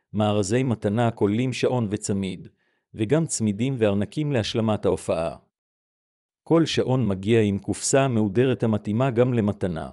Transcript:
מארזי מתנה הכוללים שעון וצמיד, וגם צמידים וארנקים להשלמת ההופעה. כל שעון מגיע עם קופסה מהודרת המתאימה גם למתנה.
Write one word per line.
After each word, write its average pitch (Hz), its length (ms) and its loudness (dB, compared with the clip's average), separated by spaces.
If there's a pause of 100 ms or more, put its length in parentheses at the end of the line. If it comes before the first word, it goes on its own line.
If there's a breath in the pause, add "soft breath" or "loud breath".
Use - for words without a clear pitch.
(140)
מארזי 104 500 2
מתנה 113 440 0
הכוללים 113 460 0
שעון 123 360 0
וצמיד, 95 580 -4 (460)
וגם 127 320 0
צמידים 113 520 -2
וארנקים 107 540 0
להשלמת 110 540 -2
ההופעה. 87 520 -2 (1120)
כל 160 160 4
שעון 123 420 0
מגיע 101 340 2
עם 101 180 2
קופסה 135 480 0
מהודרת 113 560 0
המתאימה 110 480 0
גם 123 220 2
למתנה. 95 600 -2